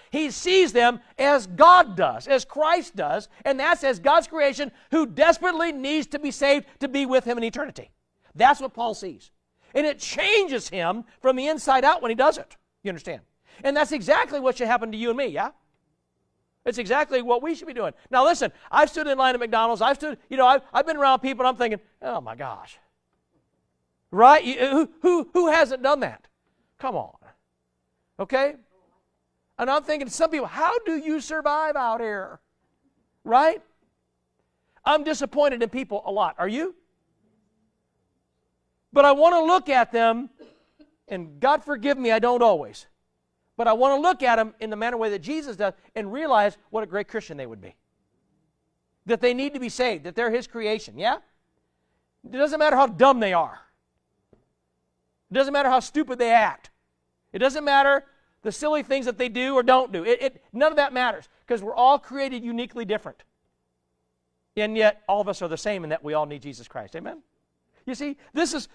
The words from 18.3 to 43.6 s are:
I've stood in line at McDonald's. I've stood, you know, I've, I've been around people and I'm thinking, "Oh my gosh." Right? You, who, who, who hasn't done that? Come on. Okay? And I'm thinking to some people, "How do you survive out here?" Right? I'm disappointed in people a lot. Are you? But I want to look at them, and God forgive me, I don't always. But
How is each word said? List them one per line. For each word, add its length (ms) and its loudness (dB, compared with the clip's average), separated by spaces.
I've 180 4
stood 180 -6
in 120 -2
line 160 2
at 60 -6
McDonald's. 420 0
I've 140 2
stood, 200 -8
you 60 -8
know, 100 6
I've, 160 6
I've 140 0
been 100 -4
around 240 4
people 240 -4
and 40 2
I'm 80 0
thinking, 240 -2
"Oh 220 -8
my 140 -14
gosh." 420 -14
Right? 320 8
You, 280 -2
who, 200 2
who, 320 2
who 160 2
hasn't 320 2
done 180 2
that? 260 -8
Come 160 -8
on. 180 -8
Okay? 360 -2
And 100 -4
I'm 140 0
thinking 240 -6
to 80 -12
some 160 0
people, 160 -4
"How 400 -2
do 100 -2
you 240 -6
survive 560 -2
out 240 -2
here?" 400 -8
Right? 360 2
I'm 180 2
disappointed 580 -2
in 60 -2
people 380 -8
a 40 -4
lot. 280 -2
Are 100 -2
you? 260 -6
But 100 8
I 60 8
want 240 6
to 80 4
look 260 2
at 220 2
them, 400 0
and 320 -12
God 240 2
forgive 340 -2
me, 140 0
I 80 2
don't 220 2
always. 440 0
But 100 -2